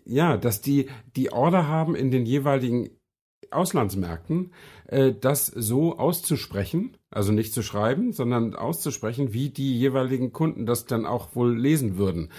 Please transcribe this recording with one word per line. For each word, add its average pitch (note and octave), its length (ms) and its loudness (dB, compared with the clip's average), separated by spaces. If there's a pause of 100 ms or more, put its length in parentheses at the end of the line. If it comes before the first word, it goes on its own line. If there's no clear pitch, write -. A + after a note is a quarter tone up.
ja, C#3+ 320 2
dass A#2 240 -2
die, C#3 280 2 (280)
die - 160 -2
Order E3 380 2
haben, D#3+ 260 0
in B2+ 160 0
den B2+ 140 2
jeweiligen B2+ 640 2 (600)
Auslandsmärkten, A#2+ 1040 -2 (360)
äh, C3+ 320 4
das D#3+ 260 0
so B2 520 0
auszusprechen, C3 1000 -2 (140)
also G#2 200 0
nicht G#2+ 220 0
zu B2 80 -4
schreiben, C3 500 0
sondern A#2+ 440 0
auszusprechen, B2 800 -4
wie C3 160 -2
die C3+ 300 -2
jeweiligen C3 540 2
Kunden D#3 320 -2
das A#2 200 0
dann B2 200 -2
auch - 280 -6
wohl A#2+ 240 2
lesen B2+ 400 2
würden. E2+ 420 0